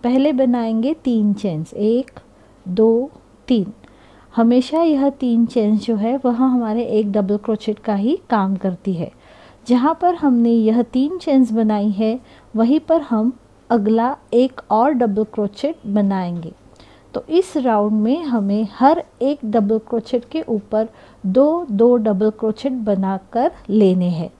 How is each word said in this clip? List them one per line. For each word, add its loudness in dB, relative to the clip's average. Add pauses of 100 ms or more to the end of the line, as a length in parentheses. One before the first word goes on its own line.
पहले 2
बनाएंगे 0
तीन 0
chains, -6
एक, -2 (460)
दो, 2 (380)
तीन। 0 (640)
हमेशा 2
यह 2
तीन 0
चेन्स 0
जो -2
है -2
वह 0
हमारे 0
एक 0
double 0
crochet -4
का -4
ही 0 (140)
काम 0
करती -4
है। -6 (560)
जहाँ 2
पर 2
हमने 2
यह 2
तीन -2
चेन्स 2
बनाई 0
है -2 (360)
वहीं 2
पर 0
हम -2 (380)
अगला 0 (180)
एक 0 (100)
और 2
double 0
crochet -6
बनाएंगे। -2 (600)
तो -8
इस -4
round 0
में -2
हमें -2
हर 2 (180)
एक -2
double 0
crochet -6
के -8
ऊपर -4 (360)
दो 2
दो 4
double 0
crochet -4
बनाकर -2 (200)
लेने 4
हैं। -6